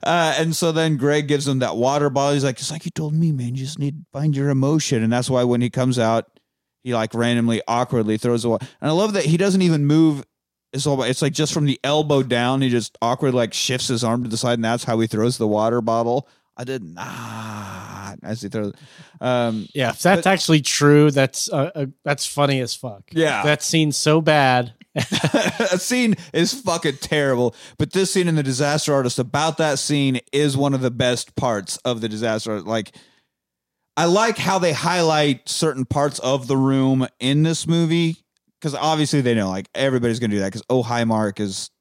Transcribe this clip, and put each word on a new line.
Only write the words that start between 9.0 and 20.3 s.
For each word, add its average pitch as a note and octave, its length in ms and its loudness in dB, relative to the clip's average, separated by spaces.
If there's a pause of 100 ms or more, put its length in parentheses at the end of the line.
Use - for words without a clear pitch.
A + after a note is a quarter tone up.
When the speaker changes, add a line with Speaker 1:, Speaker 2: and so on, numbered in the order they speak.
Speaker 1:
that F#3+ 120 0
he D#3+ 120 2
doesn't F#3+ 240 2
even D#3+ 240 2
move. D3+ 400 4 (480)
It's C3+ 120 -4
all, C#3 180 0
it's B2 180 0
like C#3+ 120 0
just D3+ 200 -2
from D3+ 120 0
the C3+ 180 0
elbow D3 400 2
down, B2 380 0
he C3+ 80 2
just A#2+ 320 -2
awkward, B2+ 320 0
like, A#2+ 200 0
shifts - 340 -4
his A#2+ 160 -2
arm A#2+ 200 0
to A#2+ 60 -6
the A2 80 -4
side, A#2+ 180 0
and A#2 100 -2
that's A#2 180 0
how A2+ 160 0
he A2+ 80 2
throws A2+ 300 0
the A2+ 100 0
water A2 320 2
bottle. A#2 480 0 (300)
"I B2 80 -12
did B2+ 180 -8
not," G2+ 1400 -12
as A2 180 -8
he G2+ 80 -10
throws. G#2 240 -6 (480)
Um, A#2 520 -2
Speaker 2:
Yeah, B2+ 180 -2
if - 100 -8
that's F3 220 4
Speaker 1:
but F#3 60 2
Speaker 2:
actually D#3+ 320 2